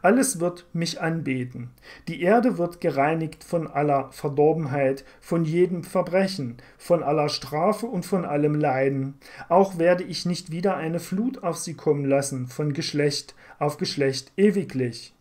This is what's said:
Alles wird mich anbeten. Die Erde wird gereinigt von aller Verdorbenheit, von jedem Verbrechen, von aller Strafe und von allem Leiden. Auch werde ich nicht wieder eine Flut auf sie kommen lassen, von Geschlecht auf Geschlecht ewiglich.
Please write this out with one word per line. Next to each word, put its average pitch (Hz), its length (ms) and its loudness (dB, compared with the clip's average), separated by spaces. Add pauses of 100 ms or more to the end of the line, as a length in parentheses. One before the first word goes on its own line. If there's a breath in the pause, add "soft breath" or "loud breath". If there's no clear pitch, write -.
Alles 202 400 4
wird 175 320 -4
mich 165 280 -4
anbeten. 131 680 -4 (380 loud breath)
Die 165 140 -6
Erde 214 360 4
wird 175 220 -4
gereinigt 151 640 -2
von 165 220 -4
aller 143 460 0
Verdorbenheit, 139 920 0 (160 loud breath)
von 170 240 0
jedem 170 400 0
Verbrechen, 175 720 -2 (220 loud breath)
von 170 240 2
aller 147 260 2
Strafe 185 580 -2
und 196 200 -4
von - 180 0
allem 147 300 0
Leiden. 139 600 0 (340 loud breath)
Auch 190 300 4
werde 175 260 4
ich - 200 -8
nicht 175 260 -4
wieder 175 260 0
eine 160 220 -4
Flut 214 440 -4
auf 170 160 -2
sie 160 160 -8
kommen 143 300 0
lassen, 135 420 0
von 147 260 -4
Geschlecht 147 600 -2 (240 loud breath)
auf 147 180 -2
Geschlecht 135 600 -2
ewiglich. 170 840 0